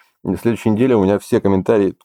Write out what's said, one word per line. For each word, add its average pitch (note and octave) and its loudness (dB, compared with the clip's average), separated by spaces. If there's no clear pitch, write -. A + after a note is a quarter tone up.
И - -2
на F#2 -2
следующей A2+ -2
неделе A#2+ 2
у G2 2
меня G2 2
все - -2
комментарии: G2 0